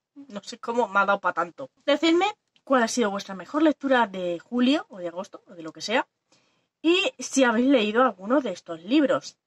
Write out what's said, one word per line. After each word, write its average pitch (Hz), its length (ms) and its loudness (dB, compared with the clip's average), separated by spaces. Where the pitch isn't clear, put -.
No 240 260 -16
sé - 180 -16
cómo 240 280 -2
me 196 140 0
ha 196 40 2
dado 202 160 0
pa' 180 120 0
tanto. 165 360 -8
Decidme 330 420 2
cuál 247 220 2
ha 226 40 0
sido 220 220 0
vuestra 196 240 -10
mejor 190 280 -4
lectura 262 440 2
de 180 320 -6
julio 247 500 0
o 214 100 -18
de 175 100 -8
agosto 170 400 -12
o 196 60 -20
de 165 100 -16
lo 160 80 -12
que 160 80 -20
sea. 240 260 -2
Y 349 380 2
si 262 240 0
habéis 240 240 2
leído 233 380 2
alguno 220 360 0
de 220 120 -4
estos 170 320 -14
libros, 220 520 0